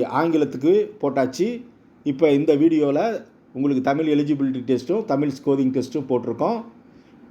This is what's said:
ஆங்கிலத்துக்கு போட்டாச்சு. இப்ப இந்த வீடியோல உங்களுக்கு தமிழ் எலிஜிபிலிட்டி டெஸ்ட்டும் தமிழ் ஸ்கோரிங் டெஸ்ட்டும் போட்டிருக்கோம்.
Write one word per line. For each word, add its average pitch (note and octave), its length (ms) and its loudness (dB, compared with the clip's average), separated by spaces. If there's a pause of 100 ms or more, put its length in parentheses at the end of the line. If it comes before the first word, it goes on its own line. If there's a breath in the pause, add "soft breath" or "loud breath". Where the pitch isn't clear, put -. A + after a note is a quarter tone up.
(180)
ஆங்கிலத்துக்கு D3+ 540 0 (280)
போட்டாச்சு. D3 460 -2 (600)
இப்ப D3 300 2
இந்த D#3 200 4
வீடியோல D3 420 4 (580)
உங்களுக்கு C3+ 320 0
தமிழ் D3+ 240 0
எலிஜிபிலிட்டி C#3 560 0
டெஸ்ட்டும் D3 360 0
தமிழ் C#3+ 340 -2
ஸ்கோரிங் C3+ 360 0
டெஸ்ட்டும் C3+ 360 -4
போட்டிருக்கோம். B2+ 500 -2 (720 loud breath)